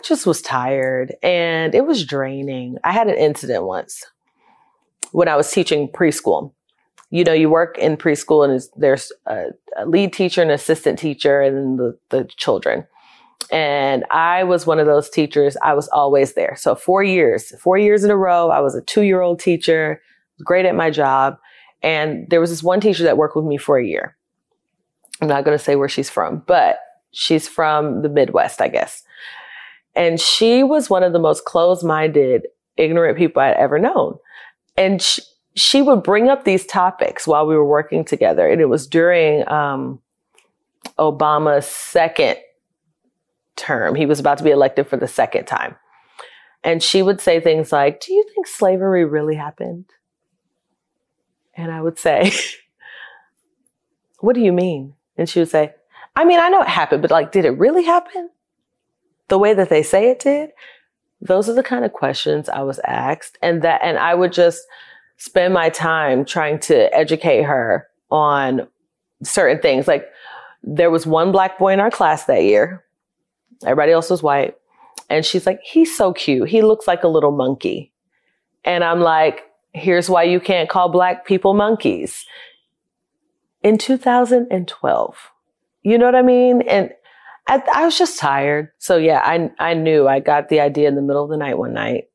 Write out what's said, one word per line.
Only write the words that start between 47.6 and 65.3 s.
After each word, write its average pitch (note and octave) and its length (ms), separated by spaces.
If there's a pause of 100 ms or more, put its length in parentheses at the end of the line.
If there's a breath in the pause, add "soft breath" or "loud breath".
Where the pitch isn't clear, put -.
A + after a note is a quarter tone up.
like, C#3+ 280
"Do F#4 120
you G#4 120 (100)
think F#4 120
slavery F#3+ 580
really D3+ 320
happened?" E3+ 500 (1700)
And E3 140
I D#3+ 100
would E3 180
say, E3+ 340 (920 loud breath)
<laughs> - 920
"What A#3+ 140
do B3 60
you G3 120
mean?" D#3+ 420 (220)
And E3 120
she - 100
would E3 120
say, D3+ 240 (420 loud breath)
"I D#4 80
mean, E4+ 160
I E4+ 80
know F#4 140
it - 60
happened, D3+ 340
but, D#3+ 80
like, D#3 220
did F#3+ 120
it C3+ 140
really D#4 260
happen F4 460 (960)
the F#3+ 100
way G#3 160
that F#3+ 140
they D#3 140
say G3+ 280
it B3+ 80
did?" D4 320 (680 loud breath)
Those F#3+ 280
are A#3 60
the B3+ 80
kind A#3+ 220
of G#3+ 80
questions D3 560
I - 140
was C3+ 220
asked. B2+ 560
And E3+ 220
that, E3 200
and E3+ 160
I E3+ 160
would F3+ 180
just E3+ 300 (540 loud breath)
spend F#3 380